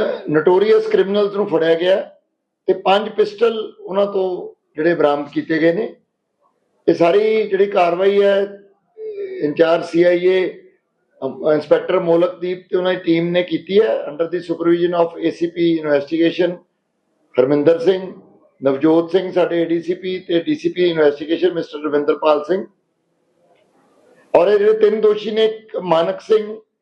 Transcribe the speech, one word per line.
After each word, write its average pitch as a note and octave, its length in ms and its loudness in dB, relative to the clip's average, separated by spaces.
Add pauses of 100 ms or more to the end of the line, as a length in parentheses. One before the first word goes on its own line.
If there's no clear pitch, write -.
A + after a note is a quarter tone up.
(300)
ਨੋਟੋਰੀਅਸ F#3+ 560 2
ਕ੍ਰਿਮੀਨਲਸ G3+ 480 0
ਨੂੰ G3+ 120 -2
ਫੜਿਆ E3 280 2
ਗਿਆ F#3 260 2 (640)
ਤੇ F#3+ 60 2
ਪੰਜ G3+ 360 0
ਪਿਸਟਲ G#3+ 720 -2
ਉਹਨਾਂ G3+ 260 -2
ਤੋਂ F#3+ 480 -4 (200)
ਜਿਹੜੇ D#3+ 200 0
ਬਰਾਮਦ D3 340 0
ਕੀਤੇ D#3 300 -4
ਗਏ E3 140 2
ਨੇ। A3 240 -6 (920)
ਇਹ E3 60 4
ਸਾਰੀ G#3+ 480 2
ਜਿਹੜੀ G3+ 240 0
ਕਾਰਵਾਈ G3 560 2
ਹੈ, G3+ 260 2 (920)
ਇੰਚਾਰਜ E3 420 2
ਸੀ E3+ 180 0
ਆਈ F3 240 2
ਏ, F#3 340 0 (640)
ਅਮ, C#3+ 280 -2
ਇੰਸਪੈਕਟਰ D#3+ 480 0
ਮੋਲਕਦੀਪ F3 680 -2
ਤੇ F#3 60 -2
ਉਹਨਾਂ F#3 180 -2
ਦੀ F3+ 60 -6
ਟੀਮ E3+ 280 0
ਨੇ F3 140 0
ਕੀਤੀ F3 380 -2
ਹੈ - 260 0
under D3 180 -6
the E3+ 160 -6 (120)
supervision E3+ 520 0
of - 140 -6
ਏ D#3+ 120 -2
ਸੀ E3+ 160 -4
ਪੀ E3+ 300 0
ਇਨਵੈਸਟੀਗੇਸ਼ਨ D#3+ 800 0 (840)
ਹਰਮਿੰਦਰ D3 380 4
ਸਿੰਘ, F#3 360 -2 (480)
ਨਵਜੋਤ D#3+ 480 2
ਸਿੰਘ F3+ 220 -2
ਸਾਡੇ E3+ 300 0
ਏ - 20 -2
ਡੀ E3 160 -2
ਸੀ E3 140 -6
ਪੀ F#3 240 -6
ਤੇ E3+ 220 -2
ਡੀ D3+ 140 -2
ਸੀ D#3 140 -4
ਪੀ F3 220 0
ਇਨਵੈਸਟੀਗੇਸ਼ਨ D#3+ 600 0
ਮਿਸਟਰ D#3+ 260 -8
ਰਵਿੰਦਰਪਾਲ D3+ 680 0
ਸਿੰਘ। F#3+ 220 -4 (1700)
ਔਰ E3+ 140 4
ਇਹ G#3 100 4
ਜਿਹੜੇ G#3 140 4
ਤਿੰਨ G#3+ 280 2
ਦੋਸ਼ੀ G#3 300 0
ਨੇ, A3 140 0
ਇੱਕ - 320 -4
ਮਾਨਕ F3+ 440 0
ਸਿੰਘ G#3+ 360 -2 (260)